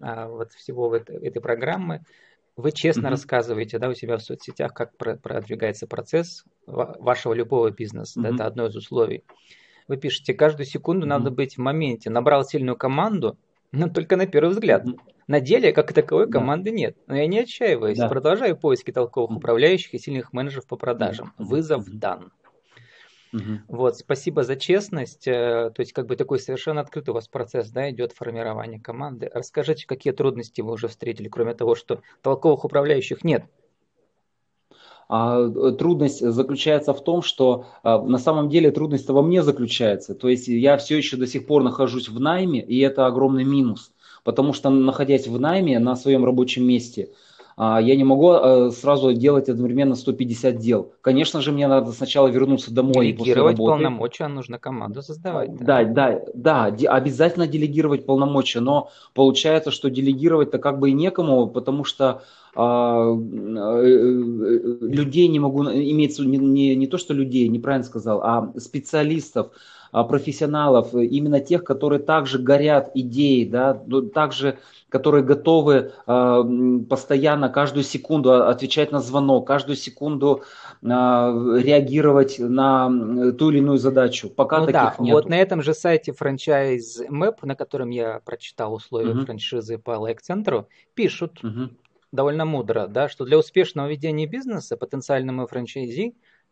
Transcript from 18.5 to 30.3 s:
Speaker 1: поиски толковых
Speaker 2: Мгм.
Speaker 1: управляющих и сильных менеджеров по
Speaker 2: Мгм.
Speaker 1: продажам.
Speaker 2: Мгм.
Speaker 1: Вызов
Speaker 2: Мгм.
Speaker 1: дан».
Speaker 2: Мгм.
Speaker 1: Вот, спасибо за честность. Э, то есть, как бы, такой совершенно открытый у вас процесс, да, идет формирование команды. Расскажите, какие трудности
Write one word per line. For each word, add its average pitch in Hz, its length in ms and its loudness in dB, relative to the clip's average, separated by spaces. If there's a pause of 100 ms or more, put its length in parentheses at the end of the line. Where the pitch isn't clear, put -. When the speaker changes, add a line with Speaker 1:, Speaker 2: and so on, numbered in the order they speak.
Speaker 1:
поиски 131 340 -2
толковых 117 440 -4
Speaker 2:
Мгм. - 20 -8
Speaker 1:
управляющих 135 580 0
и 113 40 -8
сильных 131 340 -10
менеджеров 135 340 -8
по 123 100 -10 (200)
Speaker 2:
Мгм. 101 120 -4
Speaker 1:
продажам. - 280 -14
Speaker 2:
Мгм. - 0 -
Speaker 1:
Вызов 135 480 -4
Speaker 2:
Мгм. 95 80 -20
Speaker 1:
дан». 92 380 -10 (1000)
Speaker 2:
Мгм. 104 360 -10
Speaker 1:
Вот, 120 280 -2
спасибо 147 460 -4
за 131 120 -4
честность. 175 720 -4
Э, 117 480 -2
то 127 60 -6
есть, 113 120 -8
как 123 140 -8
бы, 120 80 -4
такой 131 240 -4
совершенно 147 420 -8
открытый 139 300 -10
у 110 40 -4
вас 113 120 -8
процесс, 120 420 -8
да, 131 220 -6
идет 120 220 -8
формирование 113 680 -10
команды. 123 500 -12
Расскажите, 151 540 -6
какие 131 260 -6
трудности 120 500 -4